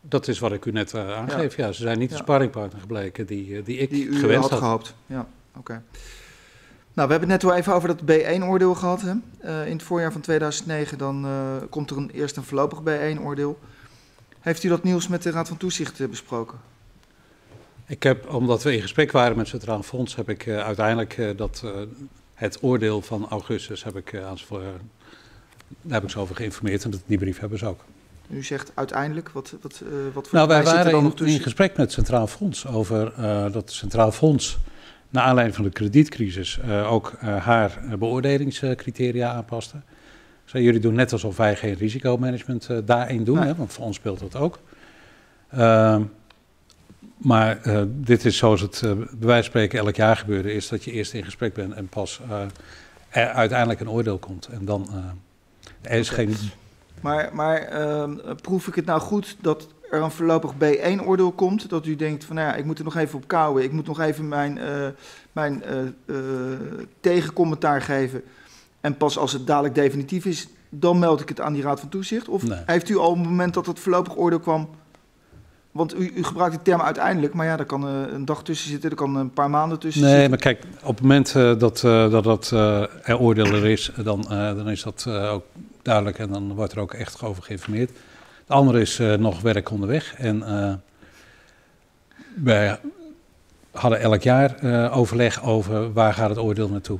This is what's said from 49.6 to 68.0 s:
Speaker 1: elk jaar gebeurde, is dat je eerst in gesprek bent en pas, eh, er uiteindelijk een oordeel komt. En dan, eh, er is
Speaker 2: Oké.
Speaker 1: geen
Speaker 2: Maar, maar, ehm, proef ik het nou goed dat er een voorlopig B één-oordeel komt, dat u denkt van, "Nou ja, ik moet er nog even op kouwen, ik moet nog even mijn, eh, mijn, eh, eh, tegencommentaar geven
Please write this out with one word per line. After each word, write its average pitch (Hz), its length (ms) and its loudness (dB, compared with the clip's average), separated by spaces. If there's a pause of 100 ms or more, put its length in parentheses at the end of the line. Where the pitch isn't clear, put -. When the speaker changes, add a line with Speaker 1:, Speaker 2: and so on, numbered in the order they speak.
Speaker 1:
elk 104 180 0
jaar 110 200 6
gebeurde, 101 360 -4
is 104 160 -6
dat 107 160 -6
je 120 80 -10
eerst 107 220 -6
in 104 100 -8
gesprek 98 300 -6
bent 98 180 -6
en 98 160 -10
pas, - 400 -8
eh, 104 120 -6 (840)
er 117 60 0
uiteindelijk 117 520 2
een 113 100 -8
oordeel 110 280 -2
komt. 92 280 -14
En 104 180 -12
dan, 98 280 -4
eh, - 1000 -14
er 117 60 4
is 113 120 0
Speaker 2:
Oké. - 60 -6
Speaker 1:
geen 110 200 0 (640)
Speaker 2:
Maar, 151 340 -2
maar, 156 280 0
ehm, 151 540 -4 (260)
proef 185 240 -2
ik 185 80 -10
het 160 100 -2
nou 160 160 0
goed - 400 -4
dat 156 280 -2 (220)
er 156 120 0
een 160 80 -2
voorlopig 160 460 0
B 139 60 2
één-oordeel 180 720 4
komt, 190 380 0
dat 156 160 -4
u 156 100 -2
denkt 151 280 -4
van, 160 120 -10
"Nou 156 120 0
ja, 139 60 -2
ik 139 100 -6
moet 156 140 -4
er 156 60 -8
nog 156 120 -6
even 151 220 -2
op 127 100 -14
kouwen, 151 340 2
ik 135 100 0
moet 151 140 -4
nog 151 140 -6
even 156 280 -2
mijn, 143 300 -4
eh, 143 280 -6 (460)
mijn, 147 300 -4
eh, 131 180 -6
eh, 131 60 -4 (1120)
tegencommentaar 156 840 2
geven 131 400 -2 (580)